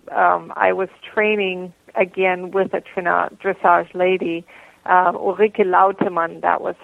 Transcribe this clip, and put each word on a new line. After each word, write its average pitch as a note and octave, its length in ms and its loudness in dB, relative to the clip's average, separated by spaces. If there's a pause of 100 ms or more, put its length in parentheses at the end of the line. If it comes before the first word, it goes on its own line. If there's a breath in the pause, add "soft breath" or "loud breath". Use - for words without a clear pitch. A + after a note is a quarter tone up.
(120)
um, F3 420 0
I F#3+ 180 2
was F#3 160 -4 (140)
training F#3+ 720 -2 (240)
again F#3 560 -2
with F#3+ 200 0
a F3+ 80 -4
trina-, F3 500 -2 (120)
dressage F3 500 2
lady, F3+ 520 -2 (420 loud breath)
uh, F3+ 260 4
Ulrike G3+ 540 0
Lautemann, F3+ 760 0
that F3 180 0
was F3+ 240 -6